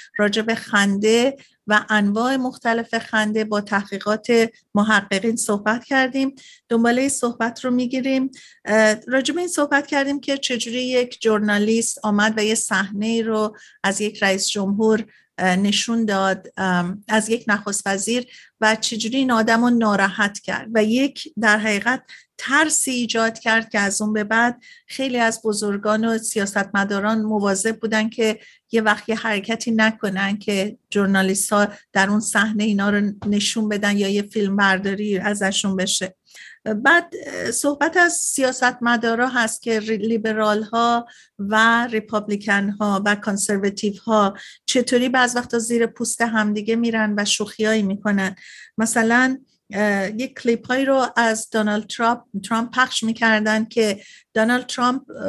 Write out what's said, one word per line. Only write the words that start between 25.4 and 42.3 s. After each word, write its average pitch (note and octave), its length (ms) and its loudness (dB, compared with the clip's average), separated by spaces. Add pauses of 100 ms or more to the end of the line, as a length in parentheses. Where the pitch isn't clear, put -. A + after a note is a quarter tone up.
بزرگان G#3 640 0
و A3+ 120 0
سیاستمداران G3+ 1040 -2
مواظب G#3+ 580 0
بودن A3 300 0
که A3 300 0 (320)
یه A3+ 100 2
وقت G#3+ 280 0
یه A3 60 -2
حرکتی A3+ 560 -4
نکنن G#3 640 0
که G3+ 400 -2 (160)
ژورنالیست‌ها G3 720 2 (260)
در G3 160 2
اون G#3 100 2
صحنه G#3+ 440 0
اینا G3+ 260 2
رو G3+ 220 2 (160)
نشون G#3 420 0
بدن G3+ 280 0
یا G3+ 120 0
یه G3+ 120 0
فیلم G3+ 340 -2
برداری G3 600 0
ازشون G3 580 -2
بشه. F#3 400 -4 (680)
بعد، E4+ 300 2 (120)
اه، - 260 -6
صحبت C#4+ 460 0
از F4 160 4
سیاستمدارا B3 1120 0
هست A#3+ 340 -2
که A3+ 180 0
ری-، A3 180 -2
لیبرال‌ها A3 1120 0 (320)
و A3+ 520 2
ریپابلیکن‌ها G#3 1120 -2